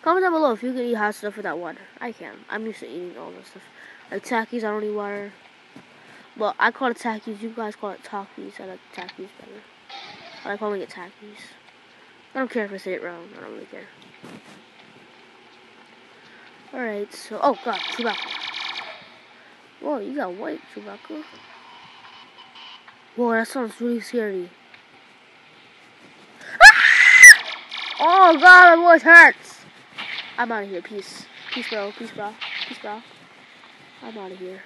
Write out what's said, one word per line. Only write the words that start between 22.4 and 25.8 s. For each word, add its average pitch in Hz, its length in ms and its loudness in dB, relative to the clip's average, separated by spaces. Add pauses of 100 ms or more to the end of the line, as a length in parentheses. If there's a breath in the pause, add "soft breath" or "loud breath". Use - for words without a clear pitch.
Whoa, 233 160 -2
that 226 160 -2
sounds 240 320 -10
really 240 200 -4
scary. 202 500 -8 (2000 loud breath)